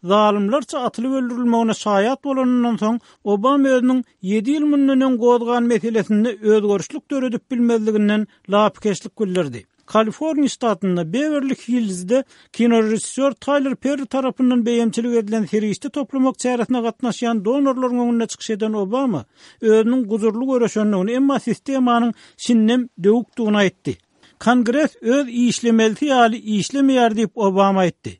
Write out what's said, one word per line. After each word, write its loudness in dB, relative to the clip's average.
zalymlarça 0
atylyp -4
öldürilmegine 0
şaýat 0
bolanyndan 0
soň 0
Obama 2
özüniň 2
ýedi -2
ýyl -2
münden 2
öň 2
gozgan 2
meselesinde 0
özgörüşlik 0
döredip -4
bilmezliginden 0
lapkeşlik -2
bildirdi. -4
Kaliforniýa 0
ştatynda -2
Beverly -2
Hills'de -2
kino 2
rejissor -2
Tyler -2
Perry -4
tarapyndan 0
beýemçilik 0
edilen -2
serişde -4
toplamak -2
çäresine -2
gatnaşýan -4
donorlaryň 0
öňüne 0
çykyş -12
eden -4
Obama -2
özüniň 2
guzurly -2
göreşenligini, 0
emma 2
sistemanyň 0
şinnem 2
döwükdigini 0
aýtdy. -2
"Kongress 2
öz 0
işlemelisi 2
ýaly 2
işlemeýär" 2
diýip 0
Obama 2
aýtdy. -4